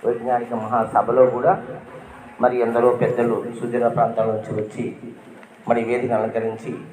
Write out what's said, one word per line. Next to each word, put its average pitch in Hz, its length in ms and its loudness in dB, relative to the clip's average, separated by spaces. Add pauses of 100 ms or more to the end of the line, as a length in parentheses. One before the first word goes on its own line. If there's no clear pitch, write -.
వైజ్ఞానిక 120 580 0
మహాసభలో 117 600 4 (120)
కూడా 135 180 4 (880)
మరి 123 220 2
ఎందరో 117 240 4 (100)
పెద్దలు 117 380 2 (220)
సుదూర 120 360 0
ప్రాంతాల 113 400 2
నుంచి 110 240 -6
వచ్చి 107 260 -6 (840)
మరి 117 200 4
వేదిక 123 300 0
అలంకరించి 110 540 -4 (200)